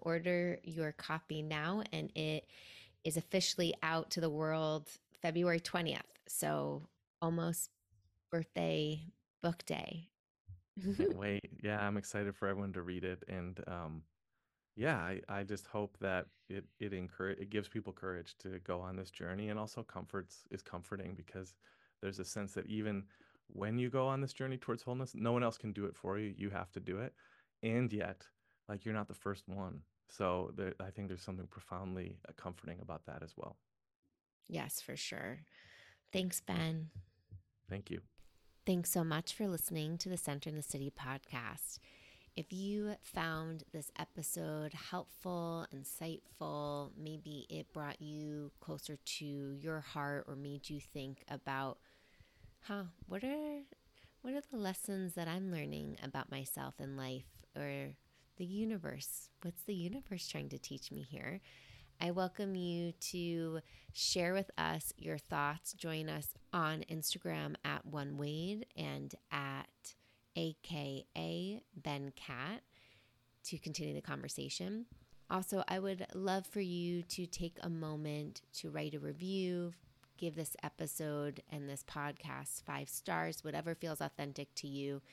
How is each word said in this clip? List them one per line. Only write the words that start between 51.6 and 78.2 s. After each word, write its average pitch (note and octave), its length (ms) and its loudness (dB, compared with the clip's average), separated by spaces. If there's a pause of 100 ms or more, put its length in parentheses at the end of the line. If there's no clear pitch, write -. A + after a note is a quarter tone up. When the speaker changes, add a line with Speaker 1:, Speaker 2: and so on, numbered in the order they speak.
Speaker 1:
huh, G3+ 220 -2 (240)
what F#3+ 180 -2
are, D4 340 -2 (640)
what B3+ 120 -2
are C#4+ 160 0
the B3+ 80 -4
lessons F#3+ 580 0
that E3+ 120 0
I'm F#3 240 0
learning D3 500 -2
about C#3 300 -4
myself C3+ 480 -4
and C#3 160 -4
life C3 300 -4 (280)
or C#3 360 -2 (480)
the F#3 80 -2
universe? F#3 840 -2 (120)
What's F3 220 -4
the G#3 120 0
universe F#3 520 -2
trying C#3+ 220 -4
to C#3 80 -4
teach - 320 -6
me D3 120 -6
here? C#3+ 400 -6 (580)
I F3 120 2
welcome F#3 420 0
you E3+ 380 0
to E3 720 0 (300)
share F3+ 440 4
with G3 200 2
us - 440 2
your D#3+ 180 -2
thoughts. D3 560 2
Join D#3 360 0
us D#3 180 -2 (260)
on D#3 380 4
Instagram D#3 640 0 (100)
at D3 220 0
one C#3+ 300 -2
wade E3 580 0
and C#3 400 -4 (160)
at C#3 640 -2 (420)
A E3 240 2
K C#3+ 440 -2 (120)
A E3+ 460 -2 (120)
Ben C#3 400 -2
Cat C#3 460 -4 (840)
to E3 120 -2
continue D3+ 380 -2
the D3 60 -2
conversation. C#3+ 840 -2 (460)
Also, F#3 360 4
I F#3+ 120 2
would F#3+ 340 0
love F#3+ 320 4
for - 160 0
you F3 400 2
to F3 240 -2
take E3+ 380 -2
a F3 60 0
moment D3+ 720 0 (160)